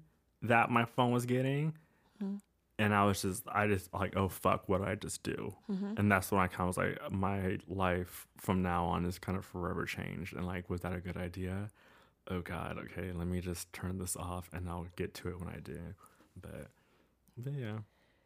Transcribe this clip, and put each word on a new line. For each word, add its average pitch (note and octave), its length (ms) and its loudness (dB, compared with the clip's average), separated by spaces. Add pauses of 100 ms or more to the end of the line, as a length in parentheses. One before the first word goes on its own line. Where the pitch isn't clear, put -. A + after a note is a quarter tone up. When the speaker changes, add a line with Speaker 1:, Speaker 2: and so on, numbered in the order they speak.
(420)
Speaker 1:
that A#2 280 6
my A#2 160 6
phone B2 260 4
was A#2+ 140 4
getting." C#3 520 2 (460)
Speaker 2:
Mm-hmm. G3 140 -4 (420)
Speaker 1:
And G#2 140 6
I G2+ 120 8
was G2 180 4
just, F#2 280 -2
I G#2 160 4
just, G2 240 0
like, F#2+ 240 -2
"Oh, G2 140 4
fuck, - 400 2
what F#2+ 120 4
did G2 60 0
I F#2 80 0
just - 280 -8
do?" - 320 -4 (140)
Speaker 2:
Mm-hmm. G3+ 280 -4
Speaker 1:
And G#2 140 6
that's F#2+ 200 4
when G2+ 100 6
I F2+ 60 4
kinda F2+ 200 -2
was F2+ 100 0
like, F#2 220 0 (120)
"My G2 460 0 (100)
life F2+ 600 0 (100)
from F#2 240 2
now F2 240 2
on F2 200 2
is F2+ 120 -2
kind - 200 -4
of F#2+ 80 -6
forever F2 400 -4
changed." - 500 -6
And, F2 100 -4
like, F2+ 240 -6
"Was F2 120 -2
that F2+ 120 -2
a F2+ 80 -4
good F2 160 -6
idea? F#2 520 -6 (600)
Oh, F2+ 120 -2
God, E2+ 360 -6
okay, F2+ 340 -8
let E2+ 160 -4
me F2+ 140 0
just F2 320 -8
turn F#2 240 -4
this F#2 180 -4
off F2+ 380 -6
and F2+ 160 -6
I'll F2 160 -6 (100)
get F2+ 200 -4
to - 140 -6
it F2+ 100 -8
when E2+ 100 -8
I E2 100 -10
do." D2+ 200 -10 (600)
But, D#2+ 280 -12 (680)
but B2+ 180 -6
yeah. A2 260 -4 (460)